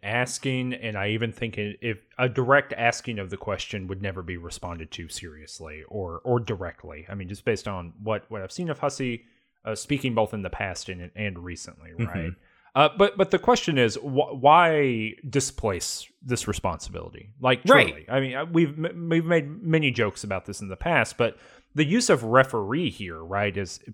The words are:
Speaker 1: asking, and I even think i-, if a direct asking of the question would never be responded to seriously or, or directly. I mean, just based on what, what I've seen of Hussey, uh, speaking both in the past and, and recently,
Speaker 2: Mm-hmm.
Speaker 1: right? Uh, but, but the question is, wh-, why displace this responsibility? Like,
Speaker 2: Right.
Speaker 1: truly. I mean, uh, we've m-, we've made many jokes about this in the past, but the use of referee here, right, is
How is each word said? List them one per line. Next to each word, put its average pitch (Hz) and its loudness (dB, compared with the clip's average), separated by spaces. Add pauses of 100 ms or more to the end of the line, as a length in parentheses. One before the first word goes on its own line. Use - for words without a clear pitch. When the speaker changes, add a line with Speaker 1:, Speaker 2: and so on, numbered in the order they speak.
Speaker 1:
asking, 127 -2
and 110 -6
I 98 0
even 110 -2
think 113 -8
i-, 104 -4
if 113 -4 (180)
a 123 2
direct 135 2
asking 117 -2
of 95 -6
the 95 -8
question 95 -6
would 95 -8
never 95 -6
be 90 -8
responded 85 -12
to 85 -12
seriously 78 -14
or, 87 -8
or 120 2
directly. 85 -8
I 98 -10
mean, 95 -10
just 98 -14
based 107 0
on 87 -8 (100)
what, 107 -4
what 107 -10
I've 95 -12
seen 175 -6
of 143 -6
Hussey, 131 -4 (400)
uh, 110 -4
speaking 135 -2
both 110 2
in 107 -4
the 92 -6
past 95 -6
and, 87 -12
and 98 -4
recently, 85 -14
Speaker 2:
Mm-hmm. 95 -4
Speaker 1:
right? 87 -4 (440)
Uh, 147 8 (100)
but, 202 4
but 190 2
the 180 4
question 196 2
is, 117 6
wh-, 131 -2
why 143 6 (140)
displace - -2 (160)
this 123 -2
responsibility? 87 -6 (120)
Like, 127 2
Speaker 2:
Right. 247 8
Speaker 1:
truly. 78 -8
I 131 0
mean, 131 -2
uh, 143 -6
we've 165 2
m-, 170 -6
we've 165 2
made 165 0
many 160 4
jokes 107 -2
about 98 -6
this - -12
in 104 -10
the 92 -10
past, 151 0
but 113 0 (380)
the 147 2
use 202 2
of 139 4
referee 120 2
here, 85 -10
right, 98 -2
is 98 -6 (140)